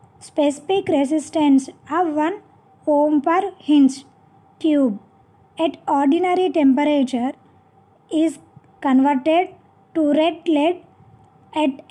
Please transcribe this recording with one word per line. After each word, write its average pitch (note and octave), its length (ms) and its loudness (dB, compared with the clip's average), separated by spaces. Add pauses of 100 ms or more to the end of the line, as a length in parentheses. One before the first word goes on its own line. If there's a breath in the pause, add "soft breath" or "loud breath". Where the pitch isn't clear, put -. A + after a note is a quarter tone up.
(200)
specific D4+ 680 -2
resistance C#4+ 800 0 (280)
of F4 120 0 (120)
one F4+ 200 -4 (520)
ohm D4 340 2
per F#4+ 260 -2 (220)
inch C4+ 300 2 (540)
cube C#4 400 0 (680)
at C#4 120 -4 (100)
ordinary F4+ 640 0
temperature, C#4 800 0 (800)
is D#4+ 280 -2 (460)
converted C#4+ 680 2 (400)
to D#4 200 0
red E4 340 -2
lead D#4+ 340 0 (720)
at D4+ 360 -4